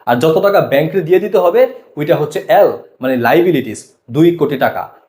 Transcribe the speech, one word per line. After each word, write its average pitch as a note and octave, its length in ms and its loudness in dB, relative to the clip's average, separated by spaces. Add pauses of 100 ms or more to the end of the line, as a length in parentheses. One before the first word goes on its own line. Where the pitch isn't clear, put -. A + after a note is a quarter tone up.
আর A#2+ 100 0
যত D#3+ 220 0
টাকা G3 220 2
ব্যাংকে D#3 400 0
দিয়ে F3+ 200 2
দিতে G3+ 180 -2
হবে, F#3 280 2 (300)
ওইটা D3 200 0
হচ্ছে D3 320 -6
এল, E3 240 4 (280)
মানে C3 160 -2
লায়াবিলিটিস, A#2+ 760 -2 (180)
দুই E3 260 2
কোটি D3 220 -2
টাকা। A2 360 -4 (140)